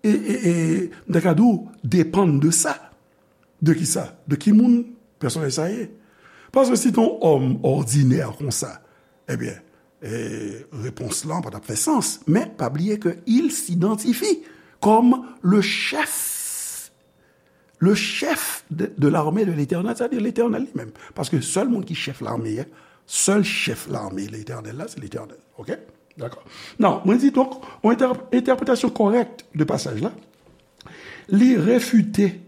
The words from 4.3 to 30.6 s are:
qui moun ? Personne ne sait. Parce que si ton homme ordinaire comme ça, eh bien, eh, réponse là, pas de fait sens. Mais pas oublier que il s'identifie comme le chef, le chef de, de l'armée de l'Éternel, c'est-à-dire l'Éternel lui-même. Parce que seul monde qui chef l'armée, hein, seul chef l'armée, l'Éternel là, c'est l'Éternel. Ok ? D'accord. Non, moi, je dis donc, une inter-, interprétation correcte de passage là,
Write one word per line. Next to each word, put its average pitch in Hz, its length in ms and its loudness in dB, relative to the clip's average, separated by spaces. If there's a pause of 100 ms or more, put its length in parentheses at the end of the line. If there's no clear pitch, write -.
qui 214 180 2
moun ? 240 320 6 (340)
Personne 156 240 -4
ne 139 60 -2
sait. 175 420 -4 (600)
Parce 262 180 4
que 247 60 2
si 233 160 2
ton 226 300 2
homme 131 420 2
ordinaire 135 720 2
comme 143 140 -6
ça, - 300 -8 (480)
eh 123 80 -4
bien, - 160 -8 (500)
eh, 110 680 -10
réponse 113 540 -8
là, 160 160 -6
pas - 80 -10
de 104 140 -14
fait 110 120 -8
sens. - 520 -2
Mais 208 180 2
pas - 240 -6
oublier 180 280 -2
que 175 200 -2 (100)
il 262 240 2
s'identifie 214 920 -2 (380)
comme 240 480 4 (140)
le 196 200 4
chef, - 1300 -6 (840)
le 190 160 4
chef - 800 -4
de, 196 260 -6
de 147 100 4
l'armée 160 380 2
de 185 60 -2
l'Éternel, 170 460 -2
c'est-à-dire 240 240 -4
l'Éternel 233 420 -2
lui-même. 117 280 -10 (220)
Parce - 160 -6
que 156 100 0
seul 208 300 -2
monde 214 160 -2
qui 165 100 -10
chef - 260 -10
l'armée, 113 380 -6
hein, 143 60 -8 (400)
seul 202 380 0
chef - 460 -4
l'armée, 101 380 -8
l'Éternel 110 480 -12
là, 170 140 -10
c'est - 100 -16
l'Éternel. - 380 -14 (200)
Ok ? - 140 -12 (460)
D'accord. 123 260 -12 (360)
Non, 190 260 2
moi, 202 100 6
je 247 60 4
dis 277 100 4
donc, 262 320 0 (200)
une 214 80 6
inter-, 254 420 0
interprétation 247 560 0
correcte 220 560 0 (100)
de 151 80 0
passage - 380 -4
là, 180 100 -4 (1160)